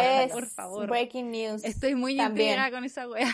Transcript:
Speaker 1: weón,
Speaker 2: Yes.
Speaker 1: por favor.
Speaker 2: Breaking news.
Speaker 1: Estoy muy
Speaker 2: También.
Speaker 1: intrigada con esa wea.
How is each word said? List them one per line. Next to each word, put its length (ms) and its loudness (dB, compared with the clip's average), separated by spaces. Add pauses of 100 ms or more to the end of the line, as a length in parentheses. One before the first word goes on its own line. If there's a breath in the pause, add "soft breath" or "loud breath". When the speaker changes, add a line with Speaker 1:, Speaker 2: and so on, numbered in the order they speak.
Speaker 1:
weón, 220 6
Speaker 2:
Yes. 100 0
Speaker 1:
por 140 -4
favor. 400 -6
Speaker 2:
Breaking 440 -2
news. 320 -4
Speaker 1:
Estoy 320 0
muy 220 0
Speaker 2:
También. 320 4
Speaker 1:
intrigada 220 2
con 120 -6
esa 240 -8
wea. 260 0